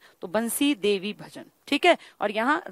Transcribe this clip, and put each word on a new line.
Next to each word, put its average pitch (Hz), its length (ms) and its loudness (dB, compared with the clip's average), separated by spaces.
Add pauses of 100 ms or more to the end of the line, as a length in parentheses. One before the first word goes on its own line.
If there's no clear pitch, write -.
(200)
तो 185 80 -10
बंसी 233 460 0
देवी 202 380 -2
भजन। - 320 -16 (220)
ठीक 285 200 0
है, 320 120 6 (220)
और 208 100 0
यहाँ 240 400 0